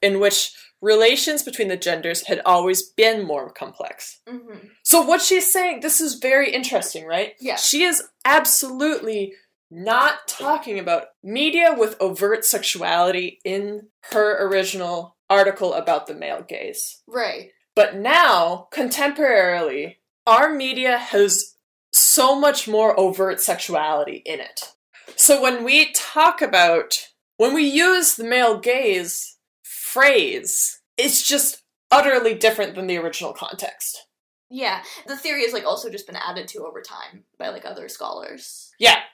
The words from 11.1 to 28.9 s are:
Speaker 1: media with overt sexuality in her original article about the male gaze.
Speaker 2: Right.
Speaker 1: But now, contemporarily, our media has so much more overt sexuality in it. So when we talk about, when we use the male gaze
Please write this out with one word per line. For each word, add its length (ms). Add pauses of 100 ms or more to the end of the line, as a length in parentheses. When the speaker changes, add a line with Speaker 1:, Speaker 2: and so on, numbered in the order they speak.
Speaker 1:
media 540
with 240
overt 420
sexuality 1040
in 420 (240)
her 340
original 680 (140)
article 440
about 340
the 80
male 260
gaze. 640
Speaker 2:
Right. 440 (240)
Speaker 1:
But 200
now, 760
contemporarily, 1200 (300)
our 220
media 480
has 580 (380)
so 420
much 320
more 320
overt 400
sexuality 880
in 160
it. 320 (420)
So 260
when 220
we 300
talk 480
about, 640 (300)
when 160
we 100
use 520
the 80
male 360
gaze 760 (260)